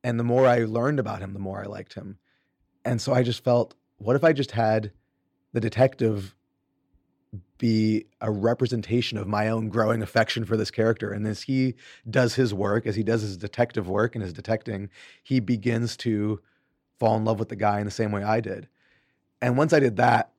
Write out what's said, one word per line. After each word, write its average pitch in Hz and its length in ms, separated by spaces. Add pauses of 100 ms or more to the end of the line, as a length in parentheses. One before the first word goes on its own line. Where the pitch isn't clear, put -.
And 120 160
the 120 40
more 123 240
I 120 180
learned 120 340
about 104 220
him, 98 120
the 98 60
more 98 220
I 98 60
liked 101 260
him. 101 240 (680)
And 120 160
so 131 140
I 127 80
just 120 220
felt, 120 320 (220)
what 113 180
if 120 80
I 160 100
just 135 180
had 110 400 (640)
the 120 60
detective 110 760 (1200)
be 110 480 (140)
a 110 120
representation 113 840
of 98 100
my 104 200
own 113 220
growing 113 320
affection 113 440
for 113 120
this 107 140
character? 110 400
And 104 160
as 107 160
he 131 320 (340)
does 127 260
his 123 180
work, 101 320
as 104 100
he 110 80
does 110 180
his 98 160
detective 104 500
work 104 280
and 110 80
his 87 100
detecting, 104 560 (340)
he 131 160
begins 113 580
to 107 440 (580)
fall 110 180
in 110 80
love 110 140
with 110 100
the 110 60
guy 104 240
in 104 60
the 101 60
same 107 200
way 101 120
I 110 180
did. 101 260 (760)
And 123 160
once 156 160
I 151 60
did 120 180
that 120 420